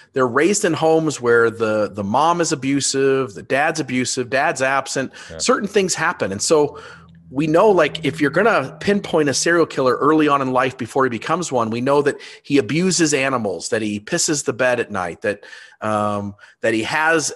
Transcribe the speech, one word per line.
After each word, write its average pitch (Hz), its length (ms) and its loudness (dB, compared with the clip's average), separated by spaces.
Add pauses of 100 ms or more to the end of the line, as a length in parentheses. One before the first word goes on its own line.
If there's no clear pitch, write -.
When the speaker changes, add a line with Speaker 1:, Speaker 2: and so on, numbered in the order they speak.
(140)
Speaker 1:
they're 131 140 2
raised 160 380 2
in 165 80 2
homes 160 480 2
where 117 300 4
the, 107 400 0
the 104 120 -6
mom 151 380 2
is 156 100 -2
abusive, 135 840 -2
the 113 80 -14
dad's 151 360 0
abusive, 127 520 -4
dad's 135 320 0
absent, 135 480 -2 (180)
Speaker 2:
Yeah. 82 80 -14
Speaker 1:
certain 208 300 0
things 196 280 0
happen. 156 360 -2
And 101 100 -6
so 147 380 2 (520)
we 147 160 -2
know, 185 240 4
like, 165 340 0
if 160 160 -4
you're 143 80 2
gonna 170 520 0
pinpoint 175 480 0
a 123 40 0
serial 165 320 2
killer 127 300 0
early 151 320 4
on 143 160 2
in 131 100 -2
life 127 240 0
before 131 280 0
he 127 40 0
becomes 156 420 -4
one, 113 200 0
we 120 100 -4
know 139 220 2
that 135 140 0 (260)
he 139 160 2
abuses 160 560 2
animals, 120 540 -2
that 110 120 0
he 104 180 -4
pisses 160 460 -2
the 127 80 -2
bed 123 260 0
at 110 120 -6
night, 90 320 -6
that, 101 200 -4 (380)
um, 104 540 -2 (260)
that 117 140 0
he 113 80 -2
has 156 520 0